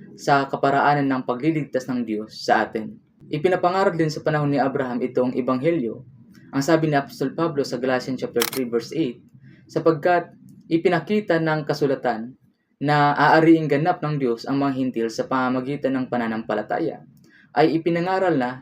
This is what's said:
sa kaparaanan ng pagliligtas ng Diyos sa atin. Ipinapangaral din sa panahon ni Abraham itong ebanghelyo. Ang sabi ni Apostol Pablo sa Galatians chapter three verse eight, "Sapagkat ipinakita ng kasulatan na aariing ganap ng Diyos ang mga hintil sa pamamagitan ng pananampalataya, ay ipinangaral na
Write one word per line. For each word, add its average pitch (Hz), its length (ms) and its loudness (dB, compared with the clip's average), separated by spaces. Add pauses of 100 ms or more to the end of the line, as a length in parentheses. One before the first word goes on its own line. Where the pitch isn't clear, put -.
(180)
sa 165 320 2
kaparaanan 139 560 2
ng 131 240 0
pagliligtas 127 560 -2
ng 120 240 -4
Diyos 107 320 -8
sa 113 240 2
atin. 110 240 -6 (400)
Ipinapangaral 180 640 2
din 160 160 0
sa - 160 -6
panahon 151 240 0
ni 143 80 2
Abraham 127 480 0
itong 127 320 0
ebanghelyo. 127 640 -2 (480)
Ang 139 160 -2
sabi 160 240 4
ni 143 80 4
Apostol 135 400 -4
Pablo 160 240 0
sa 127 160 -4
Galatians 127 440 -2
chapter 120 200 -2
three 131 240 -4
verse 117 240 -4
eight, 135 320 -4 (480)
"Sapagkat 170 640 2 (320)
ipinakita 175 720 0
ng 156 240 0
kasulatan 135 720 -2 (480)
na 147 320 4
aariing 160 560 4
ganap 160 320 0
ng 151 160 -2
Diyos 120 320 -2
ang 139 80 -2
mga 139 160 0
hintil 117 400 -2
sa 123 160 -4
pamamagitan 131 640 -2
ng 131 160 -2
pananampalataya, 113 960 -4 (480)
ay 151 240 4
ipinangaral 175 560 0
na 131 280 -2